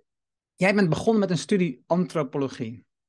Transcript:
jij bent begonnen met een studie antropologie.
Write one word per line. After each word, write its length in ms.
jij 180
bent 160
begonnen 300
met 100
een 80
studie 480
antropologie. 1000